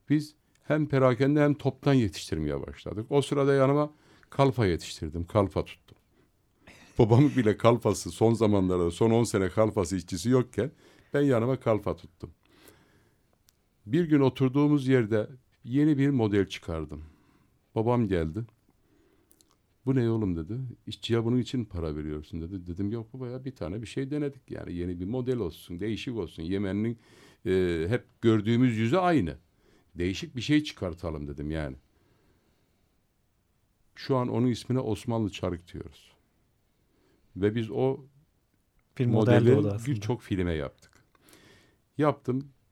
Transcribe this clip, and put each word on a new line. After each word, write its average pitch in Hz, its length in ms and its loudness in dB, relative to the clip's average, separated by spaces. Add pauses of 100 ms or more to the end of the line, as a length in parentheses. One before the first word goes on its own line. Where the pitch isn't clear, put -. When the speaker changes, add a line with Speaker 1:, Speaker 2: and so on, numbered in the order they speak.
(100)
Speaker 1:
Biz 151 240 0 (300)
hem 151 220 0
perakende 135 560 2
hem 143 120 4
toptan 139 400 0
yetiştirmeye 78 720 -2
başladık. 87 440 -10
O 143 120 4
sırada 139 320 2
yanıma 143 400 2 (360)
kalfa 131 360 2
yetiştirdim, 82 600 -4
kalfa 98 380 0
tuttum. - 340 -20 (1000)
Babamın 123 380 6
bile 107 200 2
kalfası 113 540 2
son 113 240 2
zamanlarda, 92 560 2
son 113 200 0
on 117 140 4
sene 98 240 0
kalfası 101 480 0
işçisi 92 340 -6
yokken 127 400 0 (440)
ben 143 80 0
yanıma 127 380 2
kalfa 101 360 0
tuttum. - 340 -18 (1600)
Bir 156 180 2
gün 151 160 4
oturduğumuz 135 680 2
yerde 113 400 2 (360)
yeni 143 340 2
bir 139 120 2
model 104 360 2
çıkardım. 78 560 -8 (720)
Babam 113 340 2
geldi. 85 320 -2 (1500)
"Bu 131 80 0
ne 117 160 2
oğlum?" 107 260 0
dedi. 82 180 -8 (320)
"İşçiye 113 380 -2
bunun 120 140 2
için 120 260 -4
para 82 320 -6
veriyorsun." 76 440 -8
dedi. 87 260 -10
Dedim, 95 260 -6
"Yok 113 220 -10
baba 131 140 -12
ya, 131 160 -12
bir 135 120 -10
tane 95 260 -8
bir 104 40 -10
şey 135 240 -8
denedik 143 400 -8
yani. 80 240 -10
Yeni 87 260 -6
bir 92 40 -6
model 127 340 -4
olsun, 87 420 -10
değişik 110 360 -6
olsun. 80 260 -8
Yemen'in, 98 560 -2 (480)
e, 87 420 0
hep 120 160 -2 (180)
gördüğümüz 113 560 4
yüzü 117 180 0
aynı. 147 400 0 (580)
Değişik 95 420 -6
bir 120 40 -6
şey 151 240 2
çıkartalım." 82 640 -8
dedim 73 220 -8
yani. 73 260 -6 (2250)
Şu - 220 -4
an 123 120 0
onun 113 180 0
ismine 123 340 -2
Osmanlı 110 500 -4
çarık 87 420 -8
diyoruz. - 400 -16 (1200)
Ve 104 180 0
biz 113 160 -4
o 135 300 -2 (960)
Speaker 2:
Bir 127 80 0
model 120 340 6
Speaker 1:
modeli 117 160 6
Speaker 2:
doğdu 104 140 2
aslında. 117 260 -4
Speaker 1:
birçok 107 260 -6
filme 90 300 -2
yaptık. - 400 -8 (1080)
Yaptım, 143 500 -2 (240)